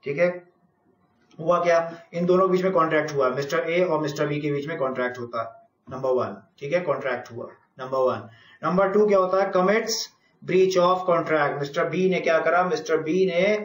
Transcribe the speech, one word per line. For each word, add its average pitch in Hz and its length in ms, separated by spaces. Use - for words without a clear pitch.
ठीक 143 140
है। 175 100
हुआ 170 260
क्या, 165 500
इन 175 120
दोनों 180 200
के 180 60
बीच 180 100
में 190 100
contract 156 420
हुआ, 131 160
मिस्टर 160 400
ए 175 140
और 156 180
मिस्टर 151 240
बी 147 140
के 147 120
बीच 139 160
में 165 100
contract 127 400
होता 120 240
है, - 60
Number 131 260
one, 107 220
ठीक 143 120
है, 175 100
Contract 135 500
हुआ, 117 160
Number 131 240
one। 110 240
Number 185 300
two 208 140
क्या 202 120
होता 185 240
है, 190 100
commits 202 460
breach 185 380
of 180 240
contract, 156 560
Mister - 280
B 185 220
ने 175 100
क्या 165 200
करा, 165 260
Mister 156 360
B 180 240
ने 175 160